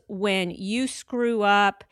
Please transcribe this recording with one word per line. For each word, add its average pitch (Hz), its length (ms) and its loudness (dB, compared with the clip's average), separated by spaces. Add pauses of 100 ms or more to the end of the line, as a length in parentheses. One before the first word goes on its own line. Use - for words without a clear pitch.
when 190 420 0
you 214 380 -4
screw 233 540 -2
up. 202 500 2